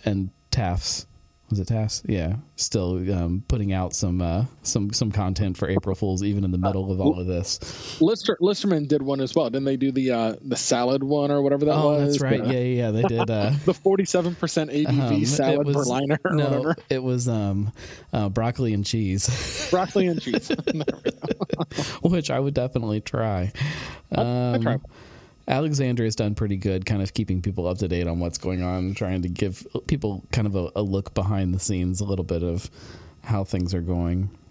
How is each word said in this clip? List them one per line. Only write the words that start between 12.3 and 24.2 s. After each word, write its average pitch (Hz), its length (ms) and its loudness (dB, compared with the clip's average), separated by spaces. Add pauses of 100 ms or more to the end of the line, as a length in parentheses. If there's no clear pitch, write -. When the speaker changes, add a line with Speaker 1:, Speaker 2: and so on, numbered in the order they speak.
Speaker 2:
The 123 100 2
Speaker 1:
Yeah, 127 60 2
yeah, 123 260 2
yeah. 110 60 2
They 110 120 4
did, 117 260 2
uh, 107 280 2
Speaker 2:
<laughs> 143 80 -6
the 185 80 6
forty-seven 185 640 2
percent 156 360 -2
A 147 140 2
B 139 60 2
V 131 100 4
Speaker 1:
um, 120 200 2
it 113 60 2
Speaker 2:
salad 143 400 2
Speaker 1:
was, 143 80 2
Speaker 2:
Berliner 139 500 2
or 185 80 0
Speaker 1:
no, 151 120 4
Speaker 2:
whatever. 139 300 2 (140)
Speaker 1:
it 131 140 0
was, 123 260 0
um, 104 420 0 (400)
uh, 107 180 0
broccoli 113 440 0
and 101 120 0
cheese. 104 840 0
<laughs> - 40 -8
Speaker 2:
Broccoli 185 360 2
and 165 140 0
cheese. - 280 -2 (120)
<laughs> - 40 -10
There - 80 0
we 156 100 -2
go. - 1300 -4
Speaker 1:
Which 170 200 0
I 131 100 0
would 139 140 0
definitely 117 480 -2
try. 104 500 -2 (600)
Speaker 2:
I'd, - 60 0
I'd 123 420 0